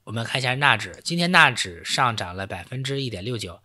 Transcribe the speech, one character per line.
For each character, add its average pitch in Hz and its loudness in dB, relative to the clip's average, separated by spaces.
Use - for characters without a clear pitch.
我 - -14
们 113 -4
看 131 -2
一 - -4
下 127 0
纳 135 4
指， 98 -8
今 170 -4
天 175 2
纳 165 8
指 95 -6
上 120 0
涨 95 -6
了 98 -6
百 95 -8
分 131 -8
之 139 -4
一 127 -6
点 95 -8
六 120 -4
九。 95 -10